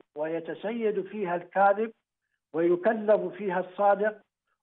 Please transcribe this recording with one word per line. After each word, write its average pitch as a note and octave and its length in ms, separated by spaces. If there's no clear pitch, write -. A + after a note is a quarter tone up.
ويتسيد F3+ 880
فيها F#3 340
الكاذب G3 560
ويكذب F3+ 840
فيها F#3+ 220
الصادق G3+ 560